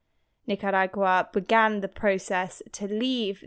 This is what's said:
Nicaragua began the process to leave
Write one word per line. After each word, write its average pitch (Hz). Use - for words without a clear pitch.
Nicaragua 190
began 214
the 196
process 190
to 202
leave 214